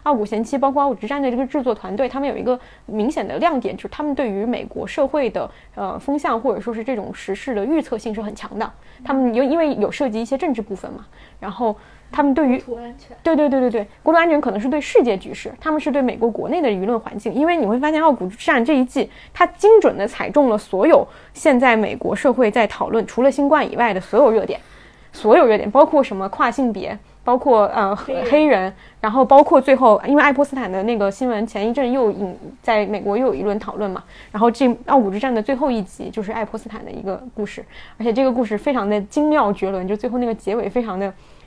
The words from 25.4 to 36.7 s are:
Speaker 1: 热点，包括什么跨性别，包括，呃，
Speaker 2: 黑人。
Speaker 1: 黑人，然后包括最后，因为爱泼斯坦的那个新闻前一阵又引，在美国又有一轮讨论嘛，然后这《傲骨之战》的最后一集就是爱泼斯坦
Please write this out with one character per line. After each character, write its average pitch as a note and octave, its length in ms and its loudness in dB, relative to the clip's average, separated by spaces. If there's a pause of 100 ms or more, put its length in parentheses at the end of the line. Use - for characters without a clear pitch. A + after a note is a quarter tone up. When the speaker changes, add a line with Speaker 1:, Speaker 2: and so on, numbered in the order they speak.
Speaker 1:
热 G#3+ 100 4
点， G#3 140 -4
包 C#4+ 140 6
括 D4 180 2
什 G#3 120 -6
么 F#3+ 140 -6
跨 B3+ 220 0
性 B3+ 200 -2
别， G3+ 240 -8 (280)
包 B3 140 2
括， B3 260 4 (100)
呃， G3+ 220 0
Speaker 2:
黑 - 180 -8
人。 B3+ 160 -4
Speaker 1:
黑 D4+ 160 6
人， G3 280 2 (260)
然 G#3+ 120 -2
后 C4 140 4
包 C#4 160 10
括 C4+ 180 4
最 C4 160 4
后， A#3 300 6
因 C4+ 100 2
为 D4 60 6
爱 C#4+ 100 4
泼 C#4 140 2
斯 C#4 100 -8
坦 A3+ 160 -6
的 F#3+ 120 -4
那 A#3 120 -2
个 G3+ 140 0
新 B3 180 -4
闻 A3+ 200 -2
前 G#3 200 -4
一 A#3 60 -2
阵 B3+ 180 0
又 B3 200 2
引， F#3 260 -8 (240)
在 G#3+ 240 0
美 G3 140 -6
国 G3+ 180 -2
又 C4 80 0
有 B3 80 2
一 C3 80 -6
轮 G3+ 160 -2
讨 G#3 200 -10
论 G3+ 120 -4
嘛， F#3 140 -10 (280)
然 G#3 80 -8
后 A#3 120 4
这 B3+ 160 0 (180)
《傲 C#4 140 4
骨 G3+ 100 2
之 G3 80 -4
战》 C4 160 -2
的 A3 80 0
最 C4+ 140 -2
后 C4+ 160 -2
一 A3+ 100 -2
集 - 280 -12
就 A3 120 -8
是 G3 100 -8
爱 A3 140 -6
泼 G#3+ 140 -10
斯 G#3+ 100 -16
坦 G#3+ 160 -16